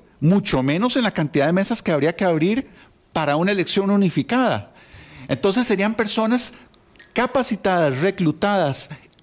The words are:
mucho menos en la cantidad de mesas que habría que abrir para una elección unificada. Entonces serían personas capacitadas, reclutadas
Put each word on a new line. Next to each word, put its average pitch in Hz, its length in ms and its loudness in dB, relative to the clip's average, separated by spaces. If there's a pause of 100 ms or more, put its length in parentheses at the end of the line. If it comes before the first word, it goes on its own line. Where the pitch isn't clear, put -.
(200)
mucho 156 440 2
menos 180 320 0
en 254 80 0
la 202 80 -2
cantidad 147 340 0
de 160 60 2
mesas 196 280 0
que 190 120 -2
habría 156 240 0
que - 80 -2
abrir 180 420 0 (460)
para 147 240 0
una 185 160 0
elección 196 380 -2
unificada. 196 800 0 (560)
Entonces 196 380 0
serían 208 280 0
personas 226 580 -2 (600)
capacitadas, 190 880 0
reclutadas 180 880 0 (320)